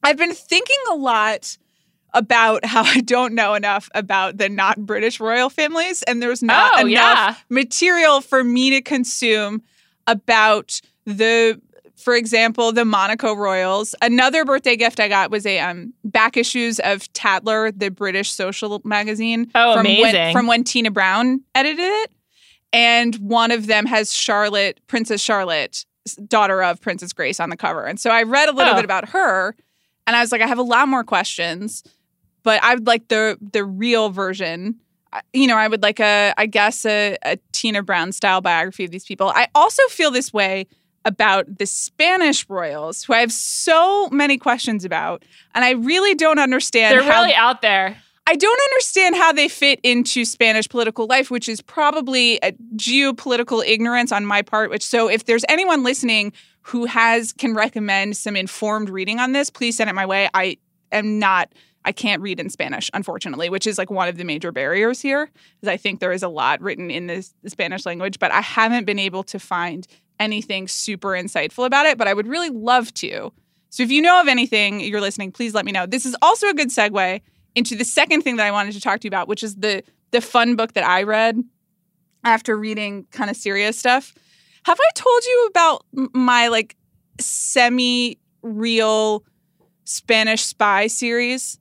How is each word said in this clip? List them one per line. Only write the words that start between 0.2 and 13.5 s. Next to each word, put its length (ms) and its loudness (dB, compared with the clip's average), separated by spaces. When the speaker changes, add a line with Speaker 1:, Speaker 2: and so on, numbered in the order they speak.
Speaker 1:
thinking 420 0
a 40 0
lot 640 -2
about 500 4
how 180 2
<laughs> 40 2
I 140 4
don't 340 0
know 200 2
enough 380 -2
about 460 -2
the 100 0
not 380 -2
British 320 -2
royal 320 0
families, 540 -4
and 180 -2
there's 220 -4
not 320 6
Speaker 2:
Oh, 100 4
Speaker 1:
enough 40 0
Speaker 2:
yeah. 440 4
Speaker 1:
material 720 2
for 240 0
me 260 2
to 100 2
consume 840 -2
about 760 2
the, 560 2
for 180 0
example, 580 2
the 140 2
Monaco 480 0
royals. 640 -2